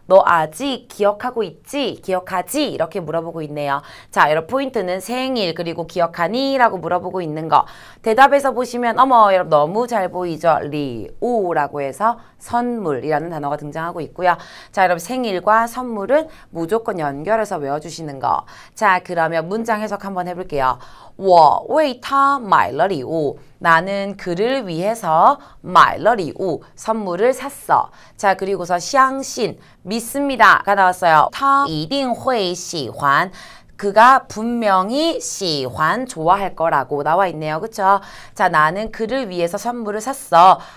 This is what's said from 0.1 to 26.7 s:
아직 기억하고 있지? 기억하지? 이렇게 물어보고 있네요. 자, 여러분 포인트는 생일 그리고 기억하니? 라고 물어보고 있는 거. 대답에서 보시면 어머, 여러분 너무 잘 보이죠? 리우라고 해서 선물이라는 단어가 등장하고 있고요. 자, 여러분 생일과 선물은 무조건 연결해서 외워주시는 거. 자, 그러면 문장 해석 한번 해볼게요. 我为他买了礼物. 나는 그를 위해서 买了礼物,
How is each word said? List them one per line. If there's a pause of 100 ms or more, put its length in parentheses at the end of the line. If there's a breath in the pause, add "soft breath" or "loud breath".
아직
기억하고
있지?
기억하지?
이렇게
물어보고
있네요. (300 loud breath)
자,
여러분
포인트는
생일
그리고
기억하니?
라고
물어보고
있는
거. (380 loud breath)
대답에서
보시면
어머,
여러분
너무
잘
보이죠?
리우라고
해서 (200 loud breath)
선물이라는
단어가
등장하고
있고요. (360 loud breath)
자,
여러분
생일과
선물은 (220 loud breath)
무조건
연결해서
외워주시는
거. (300 loud breath)
자,
그러면
문장
해석
한번
해볼게요. (380 loud breath)
我为他买了礼物. (220 loud breath)
나는
그를
위해서 (260 loud breath)
买了礼物, (140 loud breath)